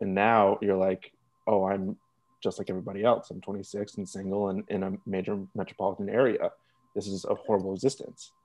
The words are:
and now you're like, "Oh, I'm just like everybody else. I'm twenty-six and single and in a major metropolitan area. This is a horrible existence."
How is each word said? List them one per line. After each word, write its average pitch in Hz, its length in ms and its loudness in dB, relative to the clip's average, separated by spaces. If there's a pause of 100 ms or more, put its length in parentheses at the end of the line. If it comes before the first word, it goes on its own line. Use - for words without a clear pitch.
and 98 120 -2
now 104 480 6
you're 101 160 2
like, 95 360 0 (340)
"Oh, 101 180 4
I'm 95 300 -2 (480)
just 95 160 -2
like 101 100 -8
everybody 98 340 -6
else. - 280 2
I'm 95 100 -12
twenty-six 101 560 -8
and 98 100 -8
single 98 420 -2
and 98 180 -4
in 95 160 -4
a 95 80 -4 (160)
major 98 320 -2 (160)
metropolitan 101 540 -4
area. 110 420 2 (420)
This 101 140 -4
is 95 180 -6
a 107 100 0
horrible 95 380 0
existence." - 580 -4 (140)